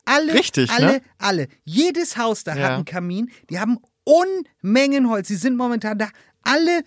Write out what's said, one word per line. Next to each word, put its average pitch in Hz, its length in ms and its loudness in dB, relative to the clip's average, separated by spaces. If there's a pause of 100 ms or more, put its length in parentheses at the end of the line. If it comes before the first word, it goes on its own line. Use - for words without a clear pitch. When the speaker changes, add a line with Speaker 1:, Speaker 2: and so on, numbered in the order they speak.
Speaker 1:
Alle, 302 300 2
Speaker 2:
Richtig, 269 360 2
Speaker 1:
alle, 247 160 2
Speaker 2:
ne? 269 140 4 (180)
Speaker 1:
alle. 185 300 -2 (160)
Jedes 320 520 -2
Haus 226 280 -2
da 160 120 -6
Speaker 2:
Ja. 143 80 -2
Speaker 1:
hat 196 80 0
einen 190 120 -4
Kamin. 180 460 -6 (200)
Die 175 100 -6
haben 226 180 -2 (260)
Unmengen 277 1040 2
Holz. 202 180 -4
Die 208 80 -4
sind 240 200 -2
momentan 233 420 -2
da 208 100 -4 (340)
alle 320 440 0